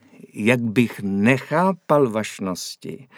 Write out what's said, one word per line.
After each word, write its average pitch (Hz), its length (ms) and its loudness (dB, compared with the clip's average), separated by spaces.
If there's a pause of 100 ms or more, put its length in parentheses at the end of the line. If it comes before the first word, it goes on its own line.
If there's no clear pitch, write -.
(340)
„Jak 117 280 2
bych 113 420 0
nechápal, 135 1080 2
vašnosti. - 960 -8 (100)